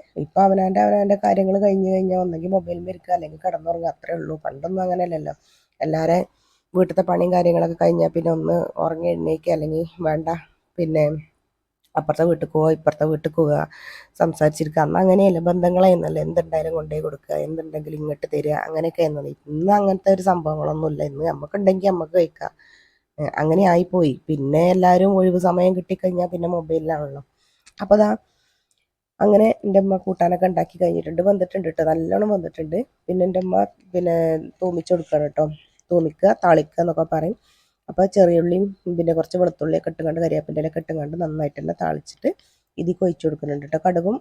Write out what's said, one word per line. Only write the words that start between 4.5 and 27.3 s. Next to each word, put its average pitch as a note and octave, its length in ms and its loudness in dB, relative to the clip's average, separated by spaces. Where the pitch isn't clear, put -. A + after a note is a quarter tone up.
അങ്ങനെയല്ലല്ലോ. F3 500 -4
എല്ലാവരെയും D#3+ 440 0
വീട്ടിലത്തെ F#3 300 2
പണിയും F3+ 300 0
കാര്യങ്ങളൊക്കെ E3+ 460 2
കഴിഞ്ഞാൽ E3+ 320 2
പിന്നെ E3 200 -2
ഒന്ന് D#3+ 240 0
ഉറങ്ങി E3 320 -2
എഴുന്നേൽക്കുക, D#3+ 440 -2
അല്ലെങ്കിൽ D#3 300 -2
വേണ്ട D#3 260 -2
പിന്നെ D#3 260 0
അപ്പുറത്തെ D#3 300 0
വീട്ടിൽ D#3+ 220 0
പോവുക, D#3 240 2
ഇപ്പുറത്തെ D#3 340 -2
വീട്ടിൽ D#3 260 -2
പോവുക, D3 240 2
സംസാരിച്ചിരിക്കുക. D#3 680 0
അന്ന് D#3 180 0
അങ്ങനെയല്ല, F#3+ 420 4
ബന്ധങ്ങളായിരുന്നല്ലോ. F3 800 2
എന്തുണ്ടായാലും D#3+ 520 -4
കൊണ്ടുപോയി D#3 300 -6
കൊടുക്കുക, D3+ 340 -8
എന്തുണ്ടെങ്കിലും D#3 600 -8
ഇങ്ങോട്ട് D3 280 -6
തരിക, D3 320 -2
അങ്ങനെയൊക്കെ D#3+ 440 -4
ആയിരുന്നല്ലോ. C#3+ 300 -4
ഇന്ന് E3 260 0
അങ്ങനത്തെ G3 400 2
ഒരു F#3 100 -2
സംഭവങ്ങളൊന്നുമില്ല. D#3 800 -2
ഇന്ന് C#3+ 220 -6
നമുക്കുണ്ടെങ്കിൽ F#3+ 640 0
നമുക്ക് E3 260 -2
കഴിക്കാം. - 380 -2
ഏ, D3+ 60 -6
അങ്ങനെ D#3+ 320 2
ആയിപ്പോയി. F3 460 2
പിന്നെ D3+ 440 0
എല്ലാവരും F#3 460 4
ഒഴിവ് F3+ 260 2
സമയം F3+ 320 2
കിട്ടിക്കഴിഞ്ഞാൽ F3+ 560 -4
പിന്നെ F3 200 -4
മൊബൈലിലാണല്ലോ. D#3 760 -4